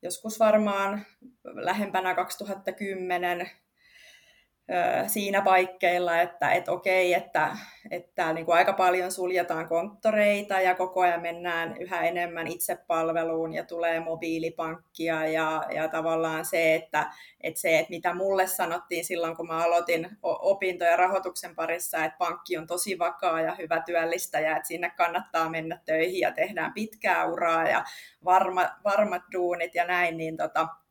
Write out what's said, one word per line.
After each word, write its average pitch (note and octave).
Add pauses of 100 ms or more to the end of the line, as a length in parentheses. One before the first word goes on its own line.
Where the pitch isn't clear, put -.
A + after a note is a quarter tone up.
joskus G#3+
varmaan G#3 (380)
lähempänä F#3
kaksituhatta F#3+
kymmenen, F3+ (1200)
ö, F3+
siinä G3+
paikkeilla, F3+
että, F3
et F3+
okei, F#3
että, E3 (340)
että F3
täällä, E3
niinku, E3
aika F#3
paljon F#3
suljetaan F3
konttoreita G3+
ja F#3
koko F#3
ajan F3
mennään E3+
yhä F3+
enemmän E3+
itsepalveluun E3
ja D#3+
tulee E3+
mobiilipankkia E3
ja, D#3+
ja D#3
tavallaan D#3+
se, D#3+
että, D#3 (300)
et D#3+
se, D#3+
että E3
mitä E3+
mulle F#3+
sanottiin F3
silloin, E3+
kun E3+
mä D#3+
aloitin E3+ (180)
o-, F#3+
opintoja F3+
rahoituksen F3+
parissa, E3
että D#3+
pankki F3
on D#3+
tosi F3+
vakaa F3
ja E3
hyvä E3
työllistäjä, E3
että -
sinne F3
kannattaa E3+
mennä D#3+
töihin E3
ja -
tehdään D#3+
pitkää F#3+
uraa E3
ja - (420)
varma-, F#3
varmat G3+ (100)
duunit F3
ja E3+
näin, F3
niin D#3+
tota D#3+ (240)